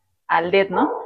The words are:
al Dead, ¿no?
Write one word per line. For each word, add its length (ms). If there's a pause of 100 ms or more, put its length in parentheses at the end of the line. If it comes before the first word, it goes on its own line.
(280)
al 220
Dead, 200
¿no? 200 (140)